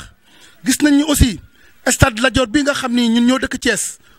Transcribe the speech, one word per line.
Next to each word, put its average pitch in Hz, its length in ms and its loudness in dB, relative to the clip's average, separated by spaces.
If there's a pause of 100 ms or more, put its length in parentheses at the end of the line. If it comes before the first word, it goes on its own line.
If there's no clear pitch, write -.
(640)
gis 247 160 -2
nañu 285 260 4
aussi 247 320 0 (500)
stade 240 300 0
Lat 254 120 2
Dior 247 160 0
bi 233 160 0
nga 277 100 0
xam 254 200 -6
ni 240 160 2
ñun 240 180 2
ñoo 254 120 2
dëkk 262 200 -8
Thiès - 380 -4 (220)